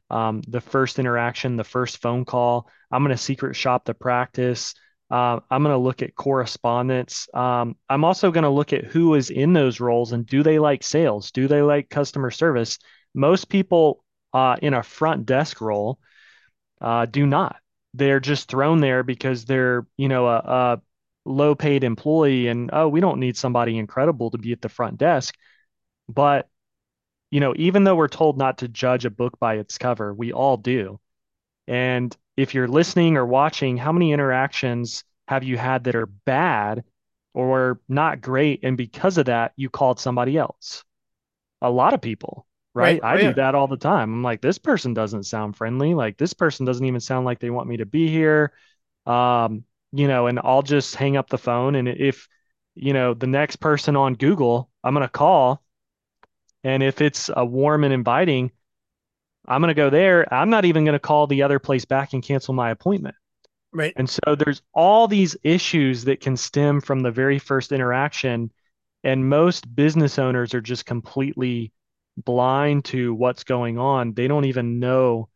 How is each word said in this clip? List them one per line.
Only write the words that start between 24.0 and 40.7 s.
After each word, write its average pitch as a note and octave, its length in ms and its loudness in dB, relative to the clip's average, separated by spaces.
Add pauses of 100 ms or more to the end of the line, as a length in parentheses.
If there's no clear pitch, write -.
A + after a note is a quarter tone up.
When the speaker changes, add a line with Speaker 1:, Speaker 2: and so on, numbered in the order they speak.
Speaker 1:
to A#2 80 -6
be A#2 140 -8
at - 100 -8
the A2+ 60 -6
front A2+ 300 -6
desk." D3 360 0 (760)
But, C#3 400 2 (840)
you C#3+ 100 2
know, C#3 160 2
even F#3+ 280 4
though F#3+ 120 6
we're D3+ 120 4
told D3 300 0
not C3 200 0
to B2 100 -8
judge B2+ 380 -2
a A2+ 40 -6
book B2 300 -6
by A2+ 160 0
its G#2 220 -10
cover, A2 360 -4
we A#2 180 -8
all C3 260 0
do. G#2 420 -4 (680)
And B2 500 -2 (200)
if C3+ 180 0
you're B2+ 140 0
listening E3 480 4
or B2 100 2
watching, C3 520 0
how D3+ 140 -2
many E3+ 200 2
interactions C3 920 -2 (240)
have C3+ 160 -2
you B2+ 140 -2
had B2+ 260 -2
that A#2+ 120 -2
are A2+ 100 -2
bad A2+ 800 -2 (500)
or B2+ 540 0
not C#3+ 320 0
great, C3+ 440 0
and C3 120 -2
because E3+ 420 -2
of C3 80 2
that, A#2 300 -2
you C3+ 140 -8
called B2+ 300 0
somebody B2 380 -2
else? - 460 -8 (800)